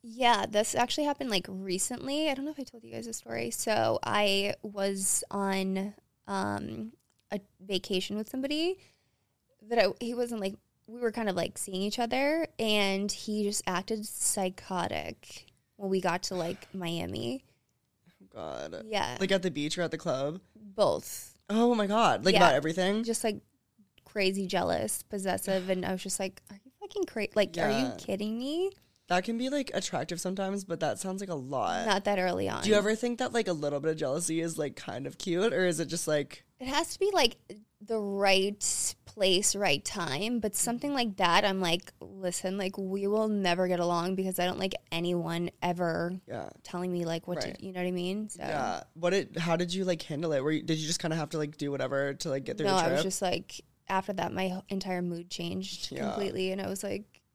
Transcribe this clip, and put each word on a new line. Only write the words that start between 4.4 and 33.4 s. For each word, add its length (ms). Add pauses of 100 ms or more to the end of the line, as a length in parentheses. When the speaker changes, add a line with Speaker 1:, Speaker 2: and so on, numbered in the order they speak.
Speaker 1:
was 680
on, 640 (320)
um, 680 (400)
a 80 (180)
vacation 600
with 100
somebody 500 (840)
that 160
I, 80 (140)
he 140
wasn't, 280
like, 120 (320)
we 140
were 100
kind 200
of, 40
like, 220
seeing 240
each 180
other, 480 (120)
and 520
he 340
just 220
acted 400
psychotic 1400 (300)
when 140
we 100
got 240
to, 100
like, 360
Speaker 2:
<sighs> 40
Speaker 1:
Miami. 680 (640)
Speaker 2:
Oh, 260
God. 540
Speaker 1:
Yeah. 320
Speaker 2:
Like, 140
at 100
the 80
beach 280
or 40
at 80
the 80
club? 420 (140)
Speaker 1:
Both. 800 (140)
Speaker 2:
Oh, 260
my 120
God. 380
Like, 100
Speaker 1:
Yeah. 60
Speaker 2:
about 140
everything? 500
Speaker 1:
Just, 200
like, 160 (640)
crazy, 420
jealous, 560
possessive, 680
and 140
I 80
was 100
just 180
like, 300
"Are 140
you 60 (100)
fucking 240
cra-, 300
like, 240
are 120
you 60
Speaker 2:
Yeah. 220
Speaker 1:
kidding 400
me?" 320 (380)
Speaker 2:
That 160
can 120
be, 140
like, 240
attractive 460
sometimes, 440
but 160
that 180
sounds 220
like 80
a 60
lot. 520
Speaker 1:
Not 180
that 140
early 300
on. 140
Speaker 2:
Do 80
you 60
ever 180
think 240
that, 160
like, 140